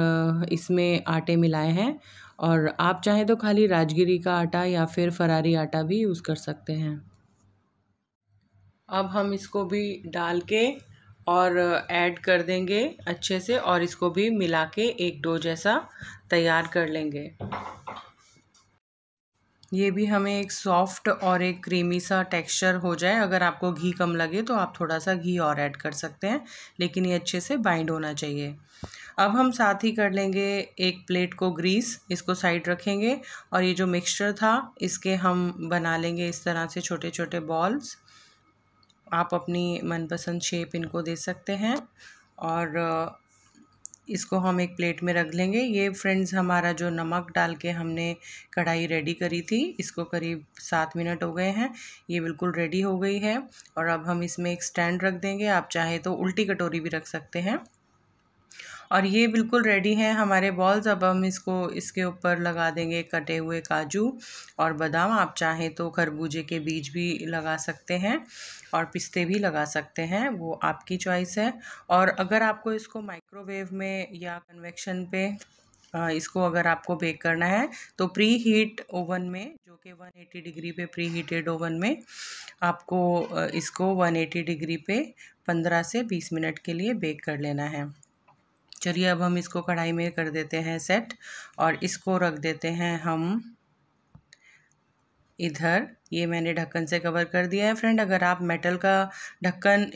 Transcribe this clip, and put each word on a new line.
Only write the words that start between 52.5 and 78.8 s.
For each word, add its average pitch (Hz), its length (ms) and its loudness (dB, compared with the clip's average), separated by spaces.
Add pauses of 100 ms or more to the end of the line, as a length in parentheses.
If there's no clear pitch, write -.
रेडी 165 280 -2
हो 190 180 0
गई 196 200 0
है। 214 300 -2 (300)
और 165 80 0
अब 165 200 0
हम 175 160 0
इसमें 175 300 -4
एक 175 100 -8
स्टैंड 175 420 0
रख 190 100 2
देंगे, 196 320 -4
आप 185 260 2
चाहे 165 260 0
तो 180 140 -4
उल्टी 185 320 0
कटोरी 175 360 -2
भी 160 80 -4
रख 160 180 -6
सकते 160 320 -8
हैं। 202 200 -2 (1300)
और 196 140 4
ये 214 200 4
बिल्कुल 226 360 4
रेडी 208 320 4
हैं 220 180 4
हमारे 196 380 4
बॉल्स। 196 380 2
अब 185 160 2
हम 185 200 4
इसको, 185 460 -2
इसके 180 340 -4
ऊपर 175 340 0
लगा 170 320 0
देंगे 165 320 -2
कटे 165 340 -4
हुए 165 240 -4
काजू 160 580 -2 (400)
और 160 140 2
बादाम, 160 380 0
आप 202 280 0
चाहें 165 360 -2
तो 170 160 -4
खरबूजे 156 520 -2
के 160 180 -4
बीज 156 280 -4
भी 175 380 -4
लगा 160 300 -4
सकते 160 380 -6
हैं 202 320 0 (480)
और 165 100 0
पिस्ते 175 400 -4
भी 175 100 2
लगा 170 300 0
सकते 151 380 -4
हैं, 196 260 0
वो 165 340 -6
आपकी 156 340 -2
चॉइस 180 420 -2
है। 226 200 0 (320)
और 185 180 6
अगर 190 340 2
आपको 220 300 0
इसको 220 280 -8
माइक्रोवेव 196 720 -12
में 190 400 -4
या 175 260 -10
कन्वेक्शन 175 680 -8
पे, 190 300 -2 (580)
अ, 165 160 -2
इसको 160 300 -2
अगर 175 260 2
आपको 170 300 0
बेक 160 260 -4
करना 170 240 2
है 214 240 2 (280)
तो 185 80 2
प्री 214 320 4
हीट 220 420 4 (100)